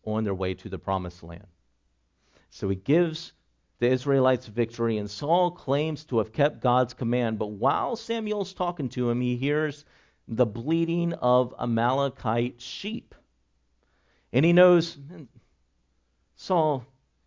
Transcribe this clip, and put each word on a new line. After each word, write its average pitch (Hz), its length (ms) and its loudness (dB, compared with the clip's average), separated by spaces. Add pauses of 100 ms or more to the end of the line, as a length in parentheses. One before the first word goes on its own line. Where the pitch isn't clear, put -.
on 110 180 -2
their 101 120 -2
way 92 180 -2
to 92 160 -12
the 90 80 -6
promised 90 460 -4
land. 85 240 -14 (1040)
So - 180 -4
he 98 60 -2
gives 160 580 0 (460)
the 120 80 2
Israelites 131 580 2
victory, 117 520 -2
and 104 120 -4
Saul 170 400 0
claims 151 560 -4
to 120 140 0
have 110 140 -2
kept 143 280 0
God's 127 320 2
command. 117 460 -2
But 107 80 -2
while 131 480 -2
Samuel's 214 580 -6
talking 175 360 -4
to 123 200 -2
him, 120 120 0
he 123 160 0
hears 147 480 -2 (420)
the 117 180 2
bleating 165 680 -2
of 123 440 2
Amalekite 120 1040 -2
sheep. - 540 -12 (1160)
And 139 140 4
he 170 80 4
knows, 175 420 6
Man, 143 320 -16 (1160)
"Saul, 156 420 0 (440)